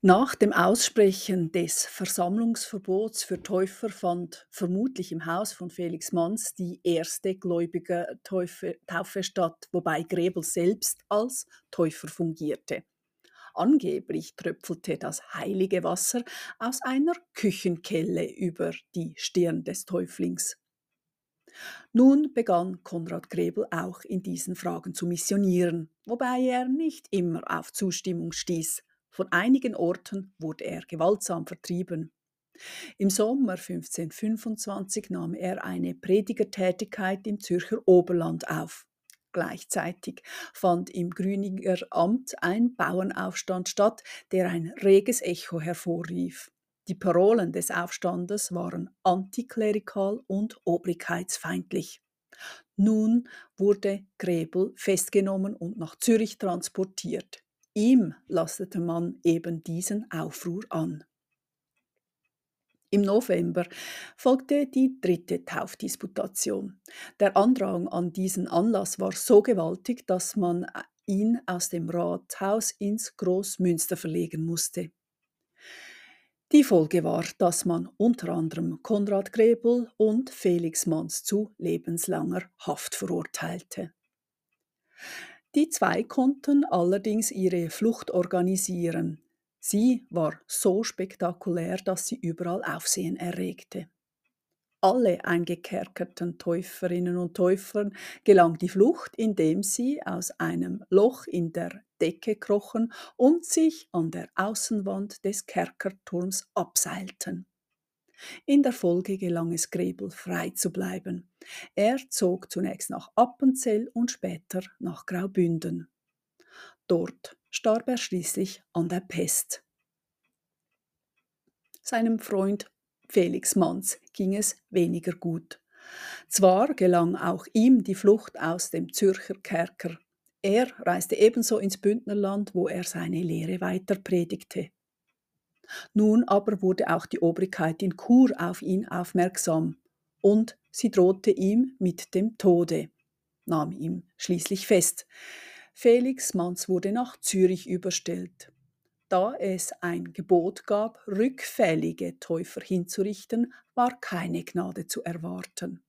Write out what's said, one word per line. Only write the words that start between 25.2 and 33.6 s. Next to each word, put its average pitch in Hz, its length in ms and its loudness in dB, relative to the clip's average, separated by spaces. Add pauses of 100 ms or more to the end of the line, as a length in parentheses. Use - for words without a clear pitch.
wobei 247 380 -2
er 254 260 0
nicht 302 420 -2
immer 175 360 0
auf - 260 -6
Zustimmung 170 580 -4
stieß. - 540 -6 (240)
Von - 240 -6
einigen 240 420 2
Orten 185 640 -4
wurde - 260 -8
er - 180 -8
gewaltsam 175 640 0
vertrieben. 175 680 -8 (840)
Im 196 100 2
Sommer 214 480 2
fünfzehnhundertfünfundzwanzig 196 1500 -6